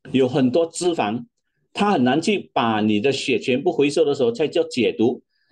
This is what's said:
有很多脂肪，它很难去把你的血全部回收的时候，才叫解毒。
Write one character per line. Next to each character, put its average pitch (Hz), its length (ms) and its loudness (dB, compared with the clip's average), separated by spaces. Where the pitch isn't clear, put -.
有 127 160 2
很 127 220 2
多 165 160 2
脂 - 240 -2
肪， 107 340 -4
它 202 180 0
很 156 140 2
难 127 160 2
去 - 320 -2
把 113 300 0
你 107 180 2
的 135 100 0
血 135 280 -2
全 135 240 -2
部 175 100 0
回 143 160 2
收 151 160 2
的 - 100 0
时 - 80 -2
候， 117 80 2
才 147 160 -2
叫 165 180 -2
解 117 280 0
毒。 - 300 0